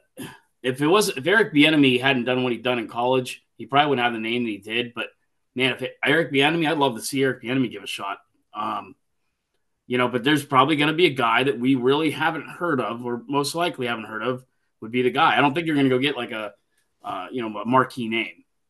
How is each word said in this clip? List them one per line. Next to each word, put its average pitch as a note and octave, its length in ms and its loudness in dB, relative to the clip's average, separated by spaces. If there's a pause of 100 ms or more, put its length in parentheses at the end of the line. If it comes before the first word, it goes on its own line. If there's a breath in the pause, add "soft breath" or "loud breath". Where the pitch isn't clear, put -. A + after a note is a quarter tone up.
(600 loud breath)
if B2+ 180 -2
it D3 80 2
was, G3 220 4
if C3+ 180 -6
Eric G3+ 260 4
Bieniemy D3 460 6
hadn't B2+ 240 2
done B2+ 200 0
what B2 100 0
he'd G#2+ 100 -10
done B2 160 -2
in G#2+ 80 -8
college, B2+ 560 -2 (140)
he A#2 80 -14
probably C#3+ 240 2
wouldn't B2 160 0
have A#2+ 80 0
the A2 60 -6
name A#2 260 -2
that A2+ 40 -4
he G2+ 100 -6
did. A2+ 340 -6
But A2 140 -8 (480)
man, B2+ 180 0
if A#2+ 80 -12
it, - 240 -8
Eric D3 260 2
Bieniemy, D3 400 2
I'd D#3+ 60 -2
love C#3 180 2
to A2 60 -12
see C3+ 200 -4
Eric C3+ 220 -2
Bieniemy B2 260 -2
give G2+ 140 -14
a F#2+ 40 -16
shot. G2 320 -8 (340)
Um, G#2 420 -8 (920)
you B2 100 -2
know, B2 100 2
but A#2 160 -2
there's C#3+ 220 2
probably C#3+ 320 4
gonna D3 160 2
be F3 140 4
a D3 60 0
guy A#2+ 300 2
that C3+ 160 -2
we C3 160 2
really C#3+ 360 2
haven't D#3+ 360 -4
heard E3 320 -4
of, A#2 260 -4
or A#2+ 220 -6
most C#3+ 280 -2
likely E3 320 -4
haven't A2+ 180 -6
heard G#2+ 180 -8
of, B2+ 220 -4 (340)
would A2+ 140 -14
be B2 80 0
the B2 100 2
guy. C3+ 260 2
I B2 40 6
don't C#3 120 4
think E3+ 140 -4
you're D#3 80 0
gonna C#3 140 4
go B2+ 100 2
get, C#3 160 -2
like, A#2 160 -8
a, A2 220 -8 (500)
uh, G2 260 -10
you B2+ 120 -8
know, G#2+ 180 -8
a G#2 60 -8
marquee B2 420 2
name. A2 380 -6 (240)